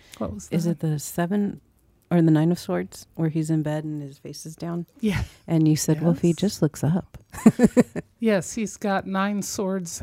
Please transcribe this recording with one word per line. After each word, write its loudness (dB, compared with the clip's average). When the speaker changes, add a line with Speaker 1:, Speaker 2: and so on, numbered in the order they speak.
Speaker 1:
What -6
was -14
Speaker 2:
Is 0
Speaker 1:
that? 0
Speaker 2:
it -4
the -2
Seven -2
or 4
the 6
Nine 4
of 0
Swords, -6
where -2
he's -2
in 2
bed -4
and -8
his -16
face -16
is -16
down? -8
Speaker 1:
Yeah. 0
Speaker 2:
And 4
you 6
said, 0
"Well, 4
if 0
he 4
Speaker 1:
Yes. 0
Speaker 2:
just -2
looks -2
up." -2
<laughs> 4
Speaker 1:
Yes, 0
he's -6
got -2
nine -2
swords -6